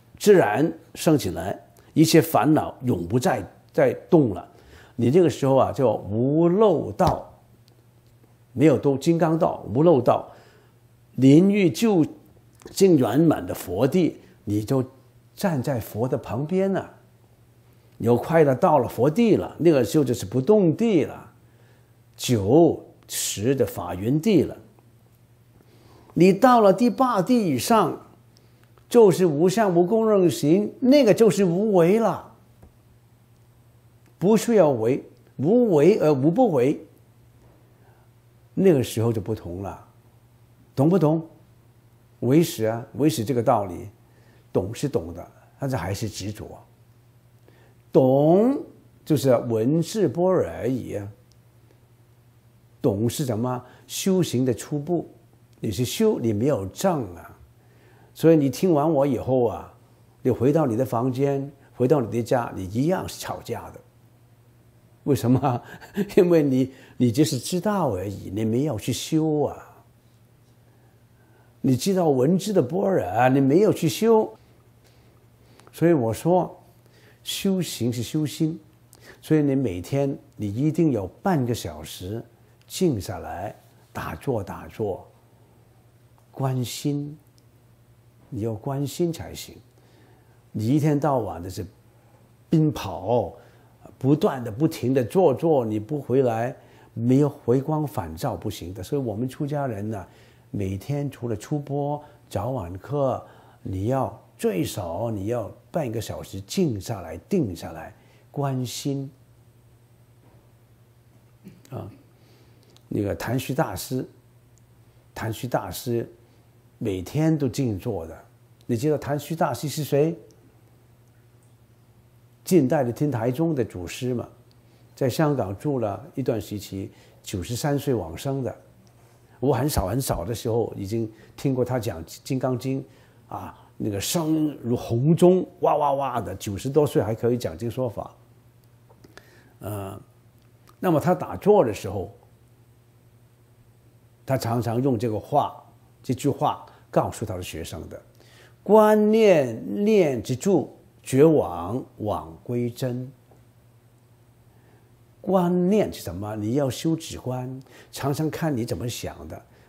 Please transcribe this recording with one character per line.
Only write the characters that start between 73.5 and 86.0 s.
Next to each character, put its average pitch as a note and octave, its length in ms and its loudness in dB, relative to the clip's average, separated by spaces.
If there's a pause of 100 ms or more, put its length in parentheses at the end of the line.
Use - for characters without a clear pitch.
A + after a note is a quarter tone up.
有 G3+ 120 4
去 - 160 0
修。 A3 420 2 (1400)
所 E3 160 0
以 E3+ 40 6
我 A#2 200 2
说， E3 460 0 (640)
修 F#3+ 380 -2
行 B2 320 -4
是 A#2 100 -4
修 D#3 240 -4
心。 D#3+ 320 -4 (640)
所 D#3 140 2
以 D3+ 60 4
你 C#3 120 2
每 G#2+ 260 -2
天， C#3 360 -4 (200)
你 G#2 160 -6
一 C#3+ 200 0
定 E3 180 2
有 G2+ 160 -4 (160)
半 D#3+ 240 0
个 A#2+ 80 -2
小 D2+ 280 -10
时 F#2+ 400 -12 (440)
静 D3+ 340 -2
下 F2+ 200 -10
来， E2 340 -10 (380)
打 - 240 -10
坐， A2 280 -6
打 E2+ 240 -14
坐， G2+ 380 -6 (1200)